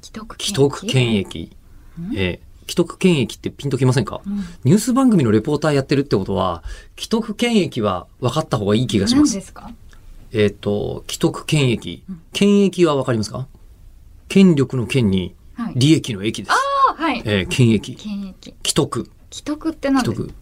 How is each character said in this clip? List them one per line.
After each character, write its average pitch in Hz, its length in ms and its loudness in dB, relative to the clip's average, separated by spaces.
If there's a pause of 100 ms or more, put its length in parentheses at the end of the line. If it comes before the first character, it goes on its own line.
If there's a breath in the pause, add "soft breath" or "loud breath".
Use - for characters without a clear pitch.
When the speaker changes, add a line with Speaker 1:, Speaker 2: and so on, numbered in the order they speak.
Speaker 1:
既 - 160 -18
得 - 200 -16
権 - 80 -8
益？ - 20 -4
Speaker 2:
既 208 80 -6
得 139 320 0
権 120 280 2
益。 92 360 -4 (480)
Speaker 1:
う 180 140 -8
ん？ - 40 -6
Speaker 2:
え 180 240 -2
え。 - 60 -20 (220)
既 - 60 -8
得 175 220 -2
権 175 240 4
益 - 140 -4
っ - 40 -20
て - 100 -6
ピ - 180 -10
ン - 20 -2
と 131 80 -2
き 131 80 2
ま 127 80 4
せ 127 80 2
ん 98 40 -2
か？ 101 220 -10
Speaker 1:
う - 20 -10
ん。 202 140 -6 (220 loud breath)
Speaker 2:
ニ 131 80 6
ュ - 20 6
ー - 20 4
ス 240 140 0
番 262 180 4
組 185 140 4
の 110 80 4
レ 107 100 4
ポ 151 140 -2
ー - 20 -2
タ 156 120 0
ー 147 40 0
や 135 100 2
っ - 20 -4
て 147 100 0
る 139 60 2
っ - 20 0
て 139 140 0
こ 95 80 -2
と 98 100 -4
は、 92 280 -2 (340 loud breath)
既 - 100 -12
得 220 260 -2
権 240 240 -2
益 143 240 -2
は 95 260 -2 (120)
分 123 120 -2
か 156 100 -2
っ 156 60 -6
た 135 100 -2
方 104 80 -2
が 104 100 2
い 120 80 2
い 120 40 -2
気 107 120 2
が 95 80 2
し 247 80 2
ま 294 100 6
す。 - 40 4
Speaker 1:
何 202 100 -4
で 190 60 -14
す - 80 -20
か？ - 180 -18 (600)
Speaker 2:
え 107 140 4
っ 98 40 2
と、 - 560 -4
既 - 100 -10
得 - 280 -2
権 139 260 2
益。 90 380 -6
Speaker 1:
う - 20 -10
ん。 180 100 -14 (120)
Speaker 2:
権 202 300 4
益 180 220 2
は 151 100 2
分 135 100 0
か 131 80 0
り 113 60 0
ま 107 40 -2
す - 80 -8
か？ 131 160 -10 (800)
権 190 280 6
力 135 200 0
の 120 100 -2
権 120 240 2
に、 92 240 -2 (200)
Speaker 1:
は 233 160 -8
い。 160 60 -12
Speaker 2:
利 139 180 6
益 135 200 0
の 95 100 -8
益 110 200 -4
で 95 60 -14
す。 - 40 2
Speaker 1:
あ 554 400 2
ー、 - 80 -8
は 311 120 -2
い。 - 100 -6
Speaker 2:
え 104 180 0
ー、 82 60 -4
権 120 240 2
益。 110 240 -2
Speaker 1:
権 101 320 -10
益。 - 260 -18 (120)
Speaker 2:
既 - 80 -2
得。 131 360 -4 (220)
Speaker 1:
既 - 140 -18
得 302 240 -6
っ 320 40 -8
て - 160 -6
何 269 140 0
で 123 60 -4
す - 20 -4
か？ - 120 -6
Speaker 2:
既 - 40 -10
得。 - 140 -16